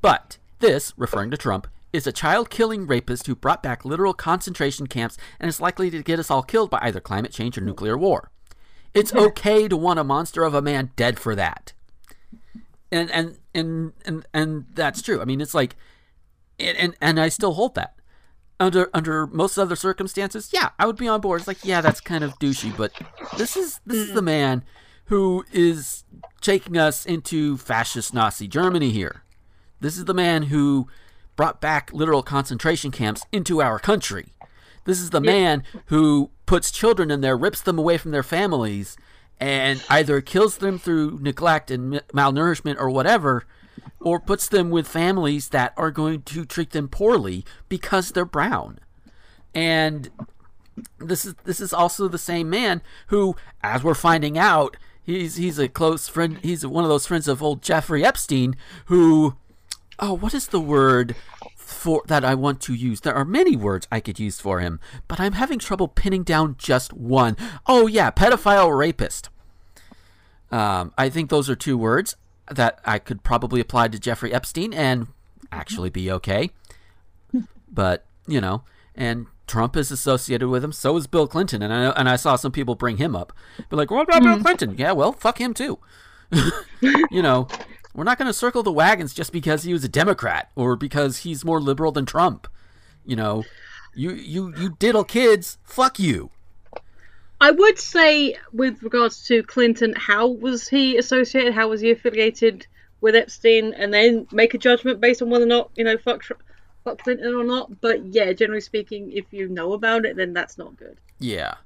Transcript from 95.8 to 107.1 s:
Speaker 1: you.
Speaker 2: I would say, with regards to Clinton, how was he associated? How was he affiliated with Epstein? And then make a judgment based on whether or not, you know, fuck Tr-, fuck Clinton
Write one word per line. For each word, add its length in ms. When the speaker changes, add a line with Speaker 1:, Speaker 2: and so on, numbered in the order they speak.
Speaker 1:
you. 300
Speaker 2:
I 120
would 280
say, 560
with 320
regards 440
to 160
Clinton, 520
how 320
was 400
he 300
associated? 560
How 160
was 120
he 100
affiliated 720
with 160
Epstein? 600
And 180
then 380
make 220
a 40
judgment 420
based 220
on 80
whether 160
or 20
not, 280
you 80
know, 140
fuck 260
Tr-, 100
fuck 200
Clinton 320